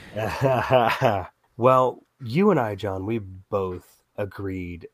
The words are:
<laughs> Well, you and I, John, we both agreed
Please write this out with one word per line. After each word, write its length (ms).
<laughs> 1120
Well, 460
you 300
and 80
I, 160
John, 300
we 140
both 840
agreed 760